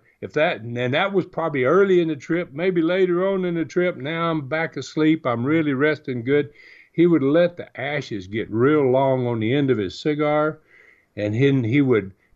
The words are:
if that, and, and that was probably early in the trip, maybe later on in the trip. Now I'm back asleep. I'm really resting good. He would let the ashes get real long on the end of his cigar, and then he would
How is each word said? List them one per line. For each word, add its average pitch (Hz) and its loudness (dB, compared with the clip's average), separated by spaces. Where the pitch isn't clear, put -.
if 110 -12
that, 151 0
and, 117 -10
and 127 -2
that 190 0
was 190 0
probably 151 -2
early 185 4
in 170 0
the 156 -4
trip, 160 -6
maybe 175 -2
later 180 2
on 190 -2
in 175 -2
the 165 -2
trip. 180 -2
Now 165 -4
I'm 151 -4
back 156 -4
asleep. 156 0
I'm 120 0
really 151 0
resting 131 -2
good. 139 0
He 165 4
would 165 4
let 170 2
the - -16
ashes 123 -8
get 101 -6
real 131 2
long 131 2
on 117 -2
the 110 0
end 143 2
of 117 0
his 104 -6
cigar, 151 -2
and 104 -2
then 135 2
he 131 2
would 110 0